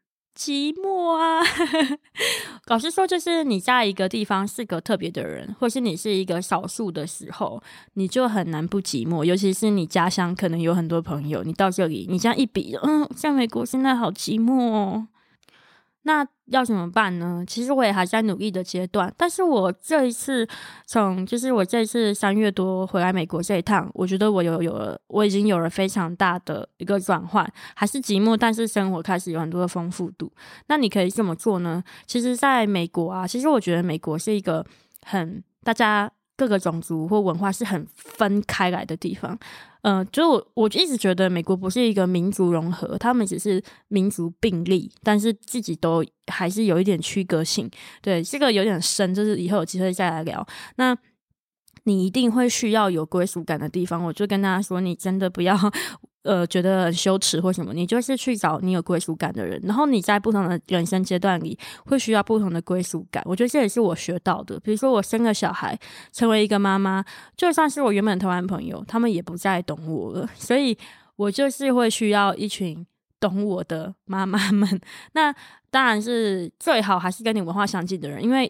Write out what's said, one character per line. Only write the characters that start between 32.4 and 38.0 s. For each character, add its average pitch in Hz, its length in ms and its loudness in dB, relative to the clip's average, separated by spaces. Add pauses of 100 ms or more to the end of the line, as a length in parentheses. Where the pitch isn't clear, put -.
美 185 180 2
国 170 240 -2
啊， 185 160 -6
其 240 140 -4
实 269 80 0
我 302 100 6
觉 180 160 0
得 170 80 2
美 170 160 -2
国 165 220 -4
是 214 160 -2
一 202 60 -2
个 160 240 -2 (400)
很， 185 360 -4 (220)
大 233 100 0
家 214 380 2 (240)
各 269 140 2
个 202 100 4
种 165 220 -2
族 160 260 -4
或 208 140 4
文 180 160 0
化 196 120 0
是 190 140 -4
很 185 320 -4
分 202 460 0